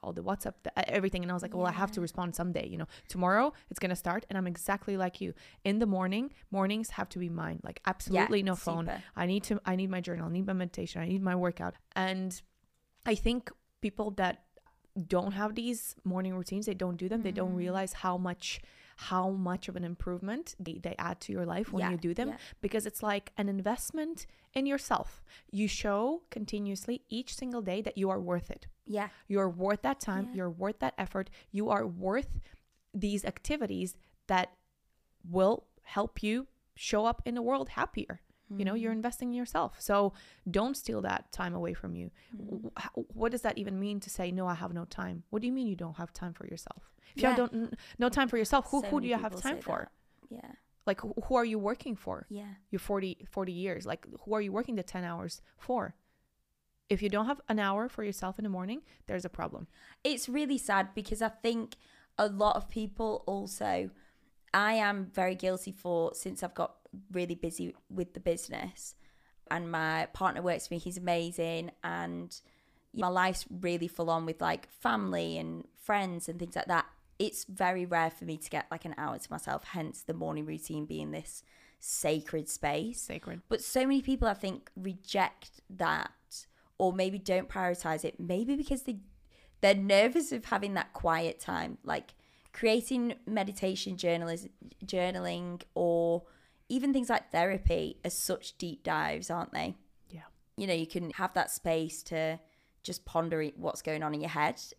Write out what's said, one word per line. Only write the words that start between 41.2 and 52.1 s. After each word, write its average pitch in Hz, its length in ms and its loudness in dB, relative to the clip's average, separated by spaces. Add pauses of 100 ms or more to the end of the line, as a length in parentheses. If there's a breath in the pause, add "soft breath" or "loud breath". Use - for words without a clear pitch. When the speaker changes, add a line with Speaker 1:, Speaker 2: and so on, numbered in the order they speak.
Speaker 1:
time 180 240 -4
away 175 180 -2
from 180 220 -6
you. 175 160 -8 (260 loud breath)
W-, 202 120 -10 (100)
Speaker 2:
Mm. 220 40 -12
Speaker 1:
w-, - 140 -8
h-, - 380 -6
what 220 160 2
does 233 120 -4
that - 160 0
even 196 200 -4
mean 202 220 -2
to 196 100 -12
say, 175 220 -4
"No, 185 160 0
I 175 60 0
have 170 200 -6
no 170 120 -4
time"? 180 440 -8
What 214 100 0
do 240 60 -2
you 247 60 0
mean 254 160 0
you 190 80 -2
don't 165 220 -8
have 170 140 -8
time 175 200 -8
for - 160 -12
yourself? - 420 -14 (240 soft breath)
If 269 80 -6
you 262 60 8
Speaker 2:
Yeah. 247 80 6
Speaker 1:
don't, 240 180 2
n-, 226 180 -2 (280 loud breath)
no 240 80 6
time 262 180 4
for 247 120 0
yourself, 233 340 4
who, 285 80 6
Speaker 2:
So 302 80 -2
Speaker 1:
who 294 80 2
do 269 60 2
Speaker 2:
many 240 80 0
Speaker 1:
you 233 120 4
have 214 80 -2
Speaker 2:
people 185 120 -8
Speaker 1:
time 277 160 0
Speaker 2:
say - 40 -10
Speaker 1:
for? - 300 -4 (380)
Speaker 2:
that. 226 140 -12
Yeah. - 80 -16 (320)
Speaker 1:
Like, 196 160 2
who, 214 140 -6 (120)
who 262 100 4
are 240 80 6
you 220 160 2
working 226 340 -2
for? - 340 -6